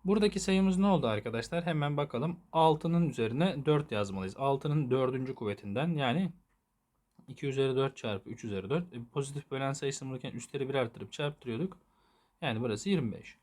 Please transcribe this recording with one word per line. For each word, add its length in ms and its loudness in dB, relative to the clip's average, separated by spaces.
buradaki 340 2
sayımız 380 4
ne 100 4
oldu 200 6
arkadaşlar? 580 -2
Hemen 320 0
bakalım. 420 -2
Altının 580 4
üzerine 560 0
dört 260 4
yazmalıyız. 460 -2
Altının 540 0
dördüncü 440 0
kuvvetinden, 520 -4
yani 340 0
iki 200 -8
üzeri 280 2
dört 220 2
çarpı 320 -6
üç 140 -10
üzeri 260 -4
dört. 240 -2
E, 180 -10
pozitif 400 -6
bölen 220 -2
sayısını 360 -6
bulurken 220 -8
üstleri 380 -6
bir 60 -4
arttırıp 360 -2
çarptırıyorduk. 680 -6
Yani 200 -2
burası 280 -2
yirmi 220 2
beş. 320 -14